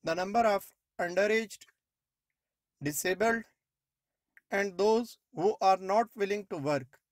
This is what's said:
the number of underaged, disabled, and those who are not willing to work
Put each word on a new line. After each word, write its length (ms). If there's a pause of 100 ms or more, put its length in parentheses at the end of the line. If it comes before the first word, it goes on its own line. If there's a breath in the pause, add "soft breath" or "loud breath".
the 100
number 280
of 260 (340)
underaged, 640 (1160)
disabled, 580 (1080)
and 260
those 400 (180)
who 260
are 160
not 380
willing 360
to 60
work 420 (120)